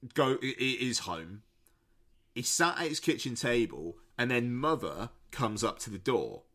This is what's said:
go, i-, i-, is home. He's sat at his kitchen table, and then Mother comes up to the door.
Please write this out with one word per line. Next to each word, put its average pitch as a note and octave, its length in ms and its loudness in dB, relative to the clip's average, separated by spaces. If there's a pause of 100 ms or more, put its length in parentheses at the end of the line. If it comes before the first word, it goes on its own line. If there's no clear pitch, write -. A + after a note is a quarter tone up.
(140)
go, C3 280 4
i-, C3 180 -4
i-, C3 200 2
is B2 200 0
home. F2+ 420 -8 (920)
He's A#2+ 140 -2
sat F3 300 2
at D3 80 0
his D3+ 120 -2
kitchen C#3 360 0
table, F2+ 640 0 (200)
and B2 140 2
then A#2+ 220 2
Mother A#2+ 560 0 (220)
comes G#2+ 320 0
up A2 160 0
to - 100 -8
the G2+ 80 -8
door. F#2 460 0 (120)